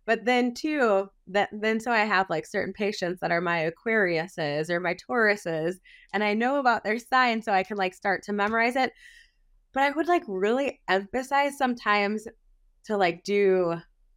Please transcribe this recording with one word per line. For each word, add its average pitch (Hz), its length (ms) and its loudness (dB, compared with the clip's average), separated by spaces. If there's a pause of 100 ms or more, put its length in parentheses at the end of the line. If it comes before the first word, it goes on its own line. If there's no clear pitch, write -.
But 226 180 0
then 247 300 2
too, 233 540 0 (200)
that, 190 240 0
then 214 280 -2
so 240 120 -4
I 214 120 2
have, 190 260 2
like, 156 160 -4
certain 190 280 -4
patients 190 460 -4
that 175 120 -2
are 170 100 0
my 170 280 0
Aquariuses 170 1000 -2
or 175 100 0
my 175 140 -2
Tauruses, 185 800 0 (380)
and 208 120 0
I 208 100 0
know 254 240 0
about 240 260 2
their 214 140 -2
sign, 240 440 0
so 208 100 -2
I 190 120 4
can, 208 120 -8
like, 185 180 0
start - 300 -2
to 208 80 -6
memorize 226 440 0
it. 262 160 0 (840)
But 269 100 2
I 285 60 2
would, 294 180 -2
like, 349 200 2
really 214 600 0
emphasize 262 720 0
sometimes 214 680 0 (580)
to, 214 120 -2
like, 175 280 0
do 185 560 2 (360)